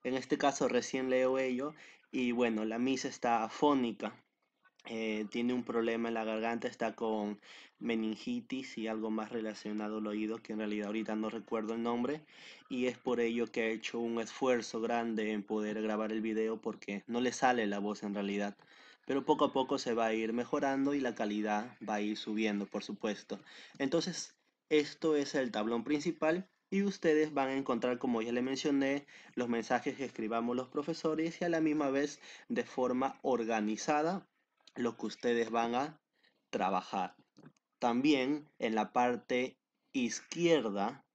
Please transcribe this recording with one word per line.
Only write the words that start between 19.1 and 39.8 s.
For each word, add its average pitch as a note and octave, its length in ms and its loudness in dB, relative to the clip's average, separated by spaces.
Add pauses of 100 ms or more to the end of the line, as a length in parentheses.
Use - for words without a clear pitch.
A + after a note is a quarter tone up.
poco D3 220 4
a A#2+ 80 0
poco C3+ 240 2
se B2 160 -2
va A2+ 140 2
a A2 60 2
ir A2+ 200 0
mejorando C3+ 600 0
y C#3+ 60 0
la A#2+ 160 -2
calidad G#2+ 640 -2 (100)
va G#2+ 80 -2
a G#2 60 0
ir G#2+ 160 -2
subiendo, G#2 480 0
por G#2 180 -6
supuesto. G#2 560 -4 (400)
Entonces, D#3+ 560 -2 (340)
esto D3+ 460 4
es C#3+ 180 0
el C3 180 0
tablón A2+ 340 0
principal D#3 600 0 (240)
y G3 140 2
ustedes D#3 500 2
van C3+ 160 0
a C3+ 60 0
encontrar, B2 440 0
como A#2 220 2
ya A#2 120 -2
les B2 100 2
mencioné, C3+ 640 2 (300)
los A#2+ 120 0
mensajes A#2+ 480 0
que C3 100 -6
escribamos A#2 520 -2
los B2+ 100 -2
profesores D#3+ 720 -2
y F3+ 60 0
a F3 40 0
la D#3+ 120 2
misma D3+ 280 2
vez C#3+ 300 0 (300)
de A#2+ 160 0
forma B2+ 560 0
organizada A#2+ 1080 0 (480)
lo A#2 220 -2
que - 80 -8
ustedes A#2 460 0
van A#2+ 240 0
a D3+ 260 -2 (480)
trabajar. F#2+ 640 0 (640)
También C3+ 680 2 (100)
en A2+ 160 0
la G#2+ 180 2
parte B2 640 0 (360)